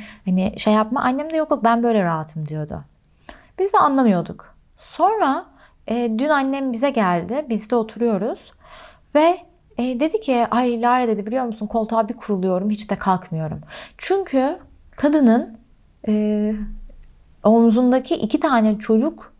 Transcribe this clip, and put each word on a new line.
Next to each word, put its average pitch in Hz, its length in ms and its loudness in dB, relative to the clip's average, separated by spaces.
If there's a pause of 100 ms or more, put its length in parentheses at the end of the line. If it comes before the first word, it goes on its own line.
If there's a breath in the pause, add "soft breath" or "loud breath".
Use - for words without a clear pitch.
(260 loud breath)
hani 185 320 0
şey - 160 0
yapma." 220 280 0
Annem 269 280 -2
de, 320 80 -4
"Yok, 311 140 -2
yok, 285 120 0
ben 233 200 2
böyle 220 200 2
rahatım." 156 420 -4
diyordu. 151 380 -8 (760 loud breath)
Biz 381 140 0
de 440 40 4
anlamıyorduk. 226 760 2 (220)
Sonra, 359 680 0 (420 soft breath)
e, 226 320 -2
dün 285 100 0
annem 269 440 -2
bize 240 160 -2
geldi, 214 600 -2
biz 214 220 -4
de 247 40 2
oturuyoruz 226 760 -4 (640 loud breath)
ve, 330 220 4 (400)
e, 247 220 -2
dedi 320 200 0
ki, 240 320 0
"Ay 240 300 0
Lara," 247 260 2
dedi, 208 180 -2
"biliyor 247 200 -4
musun 220 220 -6
koltuğa 226 420 -2
bir 233 40 -6
kuruluyorum, 190 560 -2
hiç 208 200 -6
de 202 60 -4
kalkmıyorum." 160 680 -4 (360 loud breath)
Çünkü 349 600 -2 (340)
kadının, 285 680 2 (480)
e, 214 460 0 (920)
omzundaki 240 720 4
iki 220 240 0
tane 220 400 2
çocuk 226 600 0